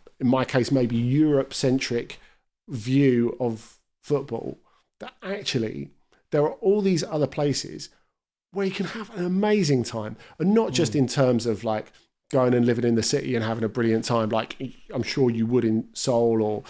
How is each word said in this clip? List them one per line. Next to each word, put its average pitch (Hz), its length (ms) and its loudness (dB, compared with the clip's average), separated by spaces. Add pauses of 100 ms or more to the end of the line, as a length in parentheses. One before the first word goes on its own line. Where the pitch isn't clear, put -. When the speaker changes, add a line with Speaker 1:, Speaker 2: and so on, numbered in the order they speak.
(200)
Speaker 1:
in 131 80 0
my 131 160 2
case, 127 280 0
maybe 123 260 2
Europe-centric 135 1200 0 (480)
view 127 720 2
of 113 380 -6 (240)
football, - 580 -6 (400)
that - 140 -16 (100)
actually 123 680 -6 (400)
there 151 120 2
are 151 100 0
all 208 280 0
these 190 220 2
other 151 240 -2
places - 640 -4 (600)
where 196 140 -4
you 190 60 -2
can 190 160 -6
have 220 300 -12
an 180 80 -2
amazing 185 580 2
time, 110 340 -8 (200)
and 185 160 2
not 220 200 2
just 135 200 0
Speaker 2:
Mm. - 60 0
Speaker 1:
in 127 80 2
terms 123 380 2
of, 110 180 -2
like, 107 280 -4 (400)
going 127 220 4
and 123 120 4
living 120 200 2
in 120 100 2
the 113 80 2
city 135 320 -2
and 113 80 -2
having 113 200 -4
a 110 60 -2
brilliant 113 360 0
time, 113 240 0
like 110 280 -4 (360)
I'm 127 100 -4
sure 131 260 2
you 113 160 0
would 117 180 2
in 110 300 0
Seoul 117 480 2
or, 107 280 -2